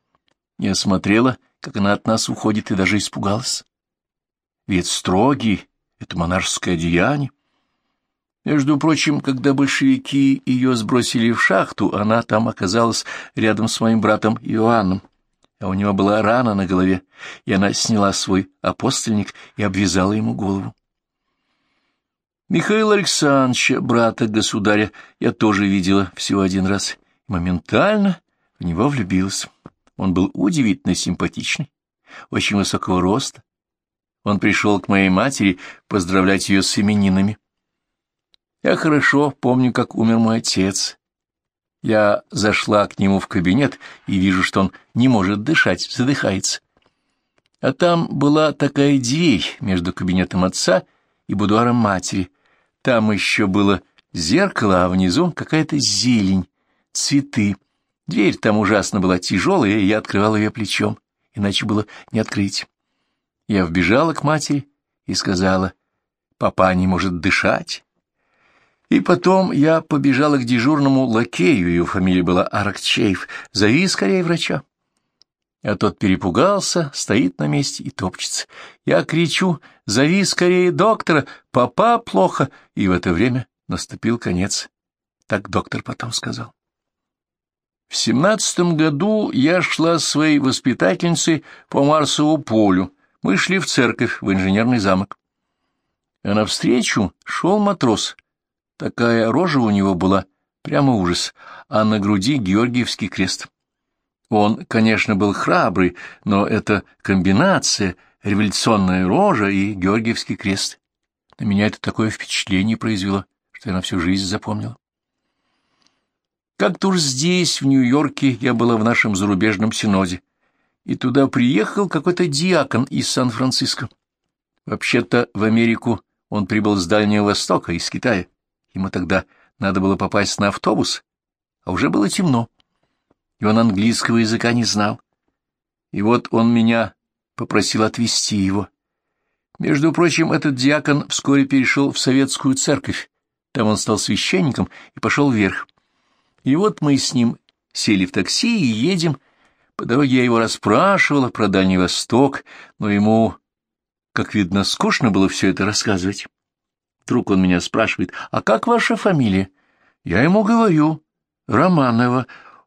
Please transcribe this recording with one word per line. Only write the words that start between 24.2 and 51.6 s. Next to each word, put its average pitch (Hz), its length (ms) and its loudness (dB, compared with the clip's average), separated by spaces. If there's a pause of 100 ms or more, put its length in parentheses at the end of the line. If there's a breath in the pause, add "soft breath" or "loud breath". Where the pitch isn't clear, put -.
государя, 107 640 0 (280 loud breath)
я 120 120 0
тоже 104 360 2
видела 98 480 2
всего 101 260 -2
один 95 240 0
раз. 98 320 -4 (300)
Моментально 123 920 0 (380)
в - 60 -12
него 87 260 0
влюбилась. 95 560 -2 (520)
Он 92 180 -2
был 92 180 2
удивительно 113 640 0
симпатичный, - 760 -6 (600 loud breath)
очень 104 260 -2
высокого 95 420 -2
роста. 92 440 -2 (800)
Он 101 160 0
пришел 104 400 2
к - 80 -8
моей 98 220 4
матери 98 500 2 (280 loud breath)
поздравлять 95 640 0
ее 98 140 2
с - 160 -4
именинами. 101 580 2 (1300)
Я - 120 2
хорошо 147 540 0
помню, 127 420 0
как 120 220 -4
умер 113 240 2
мой 113 200 2
отец. - 600 -4 (880)
Я 104 460 2
зашла 104 560 0
к - 140 -10
нему 98 200 2
в - 80 -6
кабинет 98 520 0 (260 loud breath)
и 98 140 -2
вижу, 95 240 2
что - 180 -2
он 95 100 0 (220 loud breath)
не 120 140 2
может 104 340 2
дышать, 110 480 0
задыхается. - 720 -2 (960)
А 135 140 -2
там 170 340 0
была 147 460 2
такая 143 460 2
дверь 135 640 0
между 92 300 -2
кабинетом 92 520 0
отца 180 400 0 (440)
и - 60 -6
будуаром 107 440 2